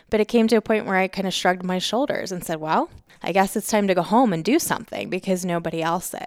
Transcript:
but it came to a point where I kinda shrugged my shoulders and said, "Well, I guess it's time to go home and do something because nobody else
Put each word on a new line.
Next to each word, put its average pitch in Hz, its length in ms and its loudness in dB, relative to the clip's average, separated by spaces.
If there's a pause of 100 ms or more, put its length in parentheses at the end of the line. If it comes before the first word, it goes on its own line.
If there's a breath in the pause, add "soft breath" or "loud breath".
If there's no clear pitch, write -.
but 220 100 2
it 208 80 2
came 226 200 4
to 233 80 4
a 214 60 4
point 220 260 -2
where 196 80 0
I 185 120 2
kinda 190 220 -4
shrugged 180 340 0
my 185 140 -2
shoulders 214 540 -2
and 180 120 -8
said, 160 160 -6
"Well, 165 300 0 (320 soft breath)
I - 100 -4
guess 190 240 2
it's 214 140 -4
time 208 180 2
to 190 60 4
go 175 80 4
home 214 320 4
and 160 100 -2
do 240 140 2
something - 540 -4
because 185 340 -2
nobody 165 380 -2
else 170 320 -2 (120)